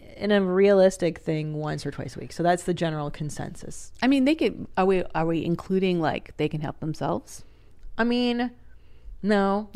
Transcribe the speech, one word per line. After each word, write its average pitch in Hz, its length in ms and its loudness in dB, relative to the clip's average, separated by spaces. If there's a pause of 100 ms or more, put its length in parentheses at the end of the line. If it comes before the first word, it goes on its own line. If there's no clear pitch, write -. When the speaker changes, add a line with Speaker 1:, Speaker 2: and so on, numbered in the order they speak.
(180)
Speaker 1:
in 208 140 -2
a 202 100 6
realistic 190 800 6
thing, 156 340 -4
once 151 320 -6
or 143 60 -4
twice - 260 -10
a - 20 -12
week." - 140 -14
So 165 100 -2
that's 175 200 2
the 180 100 -2
general 156 380 -2
consensus. - 800 -10 (100)
Speaker 2:
I 240 60 4
mean, 269 180 4
they 302 100 4
could, - 320 -2 (100)
are 185 80 4
we, 185 180 4 (120)
are 160 100 0
we 165 200 0
including, 180 560 0
like, 139 360 -2
they 151 120 0
can 151 100 -6
help 147 220 -6
themselves? 156 640 -6 (520)
Speaker 1:
I 226 60 0
mean, 240 480 0 (720)
no. 202 540 2